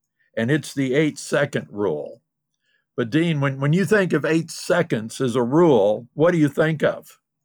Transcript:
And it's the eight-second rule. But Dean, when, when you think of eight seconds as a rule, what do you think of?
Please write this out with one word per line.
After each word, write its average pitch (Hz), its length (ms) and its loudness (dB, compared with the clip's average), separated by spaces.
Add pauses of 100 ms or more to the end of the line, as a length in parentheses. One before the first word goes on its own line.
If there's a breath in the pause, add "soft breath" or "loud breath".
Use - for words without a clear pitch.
(380)
And 113 140 0
it's 151 240 -2
the 135 180 -2
eight-second 143 800 -2
rule. 82 500 -6 (760)
But 120 140 -2
Dean, 156 320 0
when, 135 180 -2
when 143 140 2
you 185 120 2
think 190 280 2
of 147 120 0
eight 160 260 -2
seconds - 680 -4
as 123 140 -2
a 127 60 2
rule, 120 720 4
what 165 180 2
do 175 60 0
you 151 120 2
think 156 340 0
of? 82 360 -4 (260)